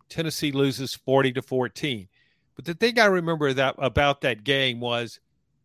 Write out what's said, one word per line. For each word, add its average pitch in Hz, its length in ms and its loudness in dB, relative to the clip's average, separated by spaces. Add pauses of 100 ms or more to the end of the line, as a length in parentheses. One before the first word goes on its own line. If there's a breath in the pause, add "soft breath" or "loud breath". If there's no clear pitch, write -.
Tennessee 156 440 -4
loses 135 420 -2
forty 135 380 2
to 127 100 -6
fourteen. 123 680 -6 (480)
But - 80 -18
the 170 100 -8
thing 233 240 0
I 226 80 6
remember 165 460 2
that, 131 260 2
about 143 440 0
that 113 220 -2
game 131 360 0
was 120 400 -4 (440)